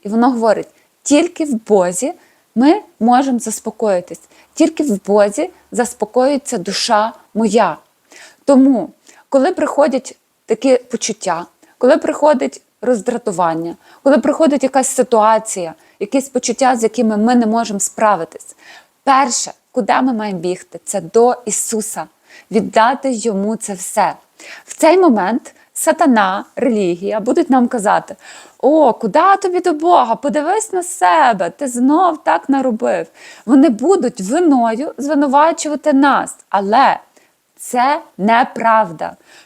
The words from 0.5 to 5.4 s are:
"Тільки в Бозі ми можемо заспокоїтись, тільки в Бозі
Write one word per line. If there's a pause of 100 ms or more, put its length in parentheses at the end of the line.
"Тільки
в
Бозі (420)
ми (180)
можемо
заспокоїтись, (320)
тільки
в
Бозі (220)